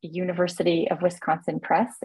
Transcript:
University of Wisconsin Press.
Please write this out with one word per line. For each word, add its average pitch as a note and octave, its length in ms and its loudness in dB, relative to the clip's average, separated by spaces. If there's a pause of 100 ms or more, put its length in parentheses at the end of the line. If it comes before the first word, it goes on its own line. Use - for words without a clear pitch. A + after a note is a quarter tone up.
University F3 880 0
of E3 120 -4
Wisconsin E3 580 0
Press. G3+ 320 2 (120)